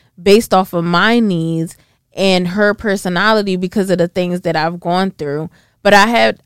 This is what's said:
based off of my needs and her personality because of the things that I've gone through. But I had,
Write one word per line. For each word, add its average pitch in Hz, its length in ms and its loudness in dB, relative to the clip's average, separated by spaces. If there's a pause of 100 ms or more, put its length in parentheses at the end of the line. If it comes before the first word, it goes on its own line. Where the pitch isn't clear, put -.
(220)
based 202 300 4
off 185 220 0
of 170 100 -2
my 190 360 2
needs 165 560 -2 (360)
and 180 360 0
her 208 260 0
personality 202 840 -2
because 185 340 -2
of 180 80 0
the 175 100 0
things 175 340 -4
that 165 140 -2
I've 165 240 -4
gone 185 320 -2
through. 151 360 -8 (340)
But 202 120 4
I 202 120 6
had, 226 400 0